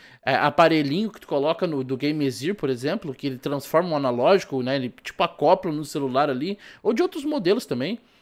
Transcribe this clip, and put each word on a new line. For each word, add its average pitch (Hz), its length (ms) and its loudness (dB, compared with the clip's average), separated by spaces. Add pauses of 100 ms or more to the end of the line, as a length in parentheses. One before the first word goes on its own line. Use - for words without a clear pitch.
(240)
é, 135 120 2
aparelhinho 156 720 4
que - 100 -16
tu - 60 -20
coloca 160 400 0
no, 147 180 -2
do 127 140 -4
Game 147 320 -2
Gear, 131 260 -4
por 151 140 -4
exemplo, 143 420 -4
que 127 140 -8
ele 131 140 -6
transforma 156 500 -2
um 156 60 -2
analógico, 139 680 2
né, 127 140 -2
ele 127 260 -4
tipo - 220 -4
acopla 180 480 2
no 151 120 -4
celular 139 460 0
ali, 151 300 -4 (240)
ou 233 100 2
de 233 80 0
outros 349 240 -4
modelos 247 400 0
também. 147 320 -4 (240)